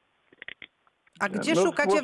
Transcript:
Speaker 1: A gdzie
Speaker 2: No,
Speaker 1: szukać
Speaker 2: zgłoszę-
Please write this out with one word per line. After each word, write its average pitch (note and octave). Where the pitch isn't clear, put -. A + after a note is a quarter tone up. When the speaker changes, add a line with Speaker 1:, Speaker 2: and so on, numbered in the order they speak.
Speaker 1:
A G3+
gdzie G#3
Speaker 2:
No, -
Speaker 1:
szukać D#4+
Speaker 2:
zgłoszę- D4+